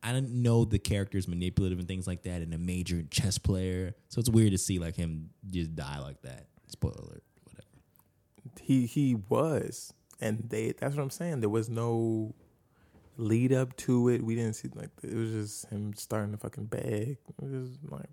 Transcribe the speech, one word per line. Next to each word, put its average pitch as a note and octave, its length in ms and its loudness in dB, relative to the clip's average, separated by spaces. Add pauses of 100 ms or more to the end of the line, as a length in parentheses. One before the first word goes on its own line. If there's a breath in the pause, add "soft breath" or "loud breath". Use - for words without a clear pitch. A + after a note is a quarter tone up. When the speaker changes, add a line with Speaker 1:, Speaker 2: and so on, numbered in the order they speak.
Speaker 1:
I A2+ 100 -2
didn't C3 180 0
know A#2 340 6
the G#2 140 2
character's G2 500 0
manipulative F2+ 500 0
and F2+ 100 -6
things F#2 180 -4
like F2+ 180 -4
that, F2 180 -4
and E2 100 -6
a E2 60 -4
major F2 520 -2
chess - 280 2
player. F#2 560 0 (140)
So - 120 -4
it's A#2 80 4
weird A2 240 8
to F#2+ 60 4
see, F#2 200 0
like, E2+ 180 -4
him D#2+ 340 -4 (200)
just E2 240 -2
die C#2+ 260 -6
like C#2 220 -12
that. C2 240 -14 (220)
Spoiler - 340 -2
alert, G1+ 200 -16 (220)
whatever. - 240 -20 (960)
Speaker 2:
He, C3 240 4
he C3+ 280 2 (140)
was, C3 640 0 (280)
and A2+ 280 -2
they, A2+ 300 -2
that's C#3 180 -2
what D3 60 -2
I'm C#3 80 -4
saying. E3 300 -4
There G#2+ 100 2
was A2 180 0
no A2+ 680 0 (840 soft breath)
lead A#2 340 4
up B2+ 240 2
to B2 320 4
it. A#2+ 160 4
We A2+ 120 0
didn't A2+ 180 0
see, C3 200 -10
like, A2+ 140 -10 (140)
it - 120 -8
was A2+ 180 -2
just G#2 340 -6
him G#2 280 -6
starting G#2 380 -4
to G#2 60 -8
fucking - 280 -8
beg. A#2 520 -4 (240)
It C3+ 80 -8
was C3 180 -8
just C#3 240 -14
like - 200 -12